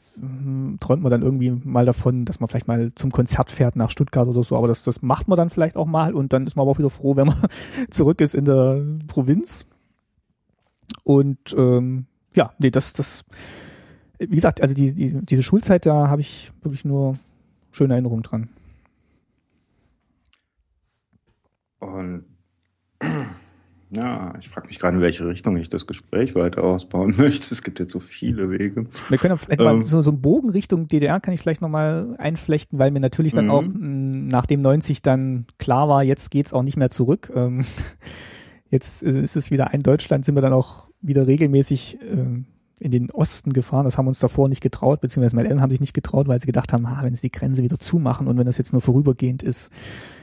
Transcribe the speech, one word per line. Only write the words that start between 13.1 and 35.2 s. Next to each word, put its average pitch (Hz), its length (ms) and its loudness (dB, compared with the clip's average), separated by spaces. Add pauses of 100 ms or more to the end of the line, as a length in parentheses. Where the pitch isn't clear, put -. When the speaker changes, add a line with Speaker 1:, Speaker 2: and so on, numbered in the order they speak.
Speaker 1:
wie 185 160 -2
gesagt, 165 260 2
also 139 140 2
die, 139 180 2
die, 139 320 -4
diese 131 180 2
Schulzeit, 190 420 2
da 147 240 4
habe 147 120 0
ich - 300 -12 (100)
wirklich 139 240 -8
nur 139 320 -2 (540)
schöne 135 220 2
Erinnerungen 117 300 -2
dran. 113 260 -8 (3250)
Speaker 2:
Und 92 460 -10 (760)
<clears throat> - 40 -6 (840)
ja, 110 480 -6
ich - 100 -20
frag - 180 -16
mich - 120 -18
gerade, 90 180 0
in 90 40 2
welche 85 260 0
Richtung 90 300 -2
ich 82 120 -6
das - 180 -6
Gespräch - 480 -4
weiter 87 280 0
ausbauen 92 520 0
<laughs> - 20 -4
möchte. 143 360 2
Es - 100 -12
gibt - 160 -10
jetzt 90 140 -6
so 104 60 -6
viele 110 500 -6
Wege. 101 380 -4 (220)
Speaker 1:
Wir 131 80 2
können 175 200 2
vielleicht - 240 -2
mal 113 140 6
Speaker 2:
Ähm. 113 80 4
Speaker 1:
so, 156 180 2
so 147 100 4
einen 139 100 -2
Bogen 233 280 2
Richtung 180 380 0
D 151 120 2
D 143 60 2
R 160 140 2
kann 185 140 -4
ich 165 60 -4
vielleicht 160 220 -2
nochmal 160 560 -2
einflechten, 151 600 -2
weil 135 120 4
mir 139 80 0
natürlich 139 340 0
dann - 120 2
Speaker 2:
Mhm. - 60 2
Speaker 1:
auch, 151 120 4
m, 139 640 -4
nachdem 127 340 2
neunzig 139 400 2
dann 131 440 0 (120)